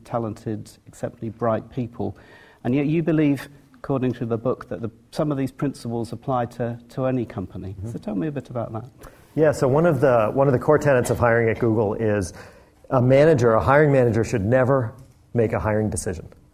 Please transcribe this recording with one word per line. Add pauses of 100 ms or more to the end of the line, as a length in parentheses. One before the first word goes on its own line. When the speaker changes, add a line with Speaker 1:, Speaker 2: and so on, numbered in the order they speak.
Speaker 1:
talented, (160)
exceptionally
bright
people, (480)
and
yet
you
believe, (260)
according
to
the
book,
that
the, (200)
some
of
these
principles
apply
to, (100)
to
any
company. (100)
Speaker 2:
Mm-hmm.
Speaker 1:
So
tell
me
a
bit
about
that. (500)
Speaker 2:
Yeah,
so
one
of
the,
one
of
the
core
tenets
of
hiring
at
Google
is (560)
a
manager,
a
hiring
manager
should
never (400)
make
a
hiring
decision. (260)